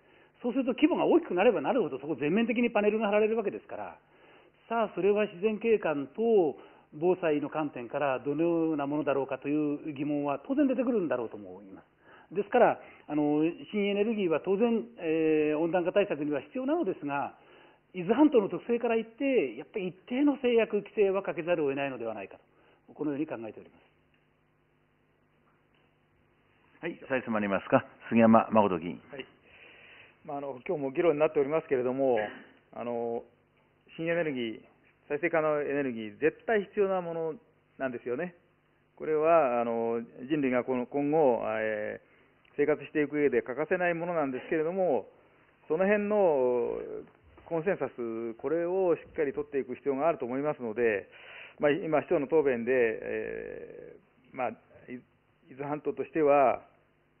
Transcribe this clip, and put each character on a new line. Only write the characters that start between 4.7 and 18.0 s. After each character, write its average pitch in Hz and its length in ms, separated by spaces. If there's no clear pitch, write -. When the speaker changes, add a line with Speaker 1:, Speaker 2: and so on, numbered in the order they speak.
Speaker 1:
あ、 - 100
そ 175 80
れ 196 80
は 208 160
自 196 140
然 214 180
景 226 200
観 147 360
と 214 420
防 175 260
災 151 200
の 139 100
観 156 200
点 120 180
か 143 100
ら 135 220
ど 143 140
の 151 80
よ 165 300
う 156 40
な 143 100
も 147 120
の 143 60
だ 143 100
ろ 135 80
う 131 40
か 131 120
と 143 100
い 147 420
う - 20
疑 143 120
問 147 200
は 143 220
当 269 80
然 277 140
出 254 80
て 254 80
く 247 80
る 220 80
ん 165 80
だ 131 80
ろ 120 80
う 110 40
と - 80
思 98 260
い - 100
ま - 100
す。 - 40
で 196 100
す - 60
か 247 100
ら、 165 200
あ 151 60
の、 147 280
新 202 140
エ 202 80
ネ 202 100
ル 226 100
ギ 208 120
ー - 20
は 151 160
当 190 120
然、 233 280
え 156 560
ー、 147 40
温 165 140
暖 180 120
化 180 80
対 202 140
策 156 180
に 147 60
は 143 100
必 - 180
要 262 80
な 302 100
の 349 80
で 185 160
す - 40
が、 139 300
伊 185 80